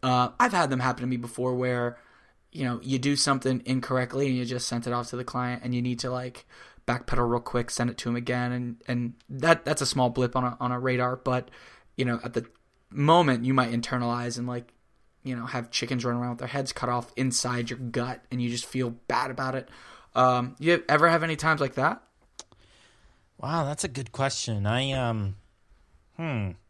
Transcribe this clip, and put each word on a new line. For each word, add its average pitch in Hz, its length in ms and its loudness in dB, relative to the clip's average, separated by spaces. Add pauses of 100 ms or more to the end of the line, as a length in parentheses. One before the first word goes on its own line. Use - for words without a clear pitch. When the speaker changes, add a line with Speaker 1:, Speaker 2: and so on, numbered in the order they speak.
Speaker 1:
uh, 123 280 4 (100)
I've 240 120 4
had 170 180 2
them 127 100 0
happen 123 220 0
to 123 60 -4
me 127 100 0
before 123 380 -4
where, 123 420 0 (540)
you 147 120 -4
know, 123 180 -2
you 131 160 0
do 139 180 2
something 131 500 0
incorrectly 131 640 0
and 127 80 2
you 123 100 0
just 123 220 -4
sent 120 180 -2
it 120 80 -2
off 120 160 -4
to 127 60 -8
the 123 80 -6
client 123 400 -4
and 123 100 -2
you 123 80 2
need 123 180 -2
to, 127 100 -4
like, 127 360 -8 (400)
backpedal 120 420 2
real 120 120 2
quick, 120 300 -2
send 120 200 0
it - 80 -10
to - 100 -4
him 120 80 0
again. 123 360 -2
And, 123 340 -6
and 120 280 -2 (140)
that, 156 360 2
that's - 180 0
a 131 40 0
small 127 240 2
blip 123 260 0
on 127 80 0
a, 120 160 -4
on 123 120 -2
a 123 60 -4
radar, 127 380 -2
but, 127 340 -4 (460)
you 127 80 0
know, 120 200 0
at 120 100 -10
the 117 120 -2 (440)
moment 147 540 6
you 131 100 2
might 123 180 2
internalize 120 680 -2
and, 120 80 -4
like, 120 260 -8 (520)
you 131 120 -4
know, 117 100 -8
have 120 240 -6
chickens 120 340 -2
run 120 120 2
around 123 140 -2
with 120 100 -6
their 127 80 -6
heads 139 240 -4
cut - 160 -4
off 123 260 -2
inside 123 560 0
your 127 80 -8
gut 127 540 -4
and 123 100 0
you 120 80 2
just 120 160 -4
feel 127 240 -2
bad 123 400 -2
about 131 240 -4
it. 131 140 -6 (480)
Um, 123 420 4
you 165 300 4
ever 151 200 6
have 165 140 4
any 160 140 0
times 156 240 2
like 135 140 -2
that? 151 280 0 (1400)
Speaker 2:
Wow, 156 260 0
that's 147 200 -4
a 185 40 -2
good 131 220 -6
question. 113 560 -2
I, 127 260 0
um, 113 440 -2 (800)
hmm. 127 340 -2 (180)